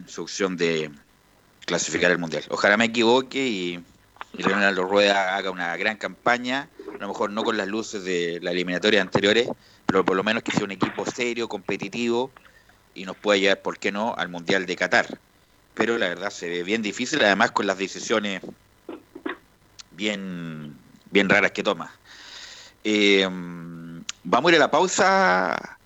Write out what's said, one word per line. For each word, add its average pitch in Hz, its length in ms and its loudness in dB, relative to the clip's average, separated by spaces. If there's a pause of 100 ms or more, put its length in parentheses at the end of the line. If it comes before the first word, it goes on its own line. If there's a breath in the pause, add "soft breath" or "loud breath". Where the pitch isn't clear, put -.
su - 160 -12
opción 92 340 -4
de 80 340 0 (760)
clasificar 90 460 0
el 85 60 2
Mundial. 76 300 -6
Ojalá 104 300 2
me 117 80 4
equivoque 127 600 2
y, 90 340 -4 (520)
y - 100 -10
Reinaldo 95 420 2
Rueda 98 520 2
haga 95 140 -4
una 87 260 -4
gran 104 220 -2
campaña, 123 720 -2 (260)
a - 20 -18
lo 101 100 -8
mejor 101 220 -2
no 110 140 -4
con 110 140 0
las 98 100 -4
luces 107 360 -6
de 87 360 -2
las 87 140 -4
eliminatorias 92 480 2
anteriores, 104 480 2 (340 soft breath)
pero 92 220 4
por 92 100 4
lo 95 80 2
menos 110 180 0
que - 100 -6
sea 104 120 0
un 98 60 -6
equipo 98 340 -4
serio, 117 440 -4
competitivo 110 840 -4 (640 soft breath)
y 95 100 -14
nos 92 100 -10
pueda 104 240 2
llevar, 95 220 4
¿por 85 180 -6
qué 98 140 -2
no?, 107 240 -2
al 87 140 -4
Mundial 87 340 -2
de 90 100 -4
Qatar. 95 440 0 (560)
Pero 113 240 0
la 98 100 0
verdad 87 220 -6
se 87 180 -8
ve 87 140 -4
bien 104 180 -2
difícil, 123 420 -2
además 104 280 4
con 104 160 0
las 95 100 0
decisiones 98 640 -4 (1500)
bien, 87 840 -6 (360)
bien 98 180 2
raras 98 220 4
que 101 120 -4
toma. 87 300 -2 (920 loud breath)
Eh, 101 440 4
vamos 85 1200 -4
a 170 40 8
ir - 20 8
a 143 80 8
la 117 60 2
pausa. 185 1160 2